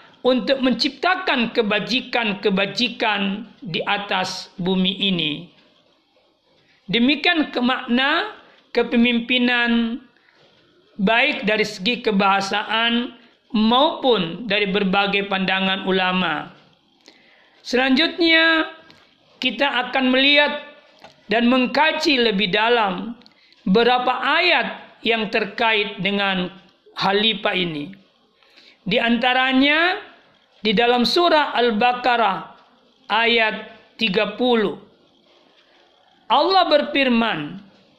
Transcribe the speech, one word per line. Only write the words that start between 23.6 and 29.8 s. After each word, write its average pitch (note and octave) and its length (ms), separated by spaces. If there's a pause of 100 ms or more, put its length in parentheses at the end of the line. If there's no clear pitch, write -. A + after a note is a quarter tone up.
beberapa B3 560
ayat D4 880
yang A3 240
terkait G#3 720
dengan F#3+ 480 (480)
khalifah G#3 560
ini. E3+ 400 (880)
Di G#3+ 160
antaranya, C4 1040 (560)